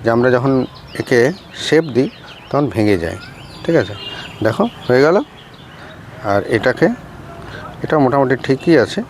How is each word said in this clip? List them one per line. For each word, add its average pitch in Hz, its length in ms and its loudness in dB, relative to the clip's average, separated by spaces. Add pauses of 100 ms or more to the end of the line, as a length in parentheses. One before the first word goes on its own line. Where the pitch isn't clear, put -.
যে 117 120 2
আমরা 123 200 4
যখন 127 160 2 (500)
একে 123 180 2 (460)
শেপ 165 200 2 (100)
দিই 131 120 2 (420)
তখন 143 240 0
ভেঙে 104 300 2
যায়, 87 140 -6 (460)
ঠিক 170 180 0
আছে? 101 120 -4 (520)
দেখো 110 180 0 (240)
হয়ে 127 180 4
গেল। 170 120 4 (1120)
আর 101 100 2 (160)
এটাকে, 135 300 2 (960)
এটা - 120 0 (100)
মোটামুটি 135 300 2 (100)
ঠিকই 135 380 2
আছে। - 160 -4 (100)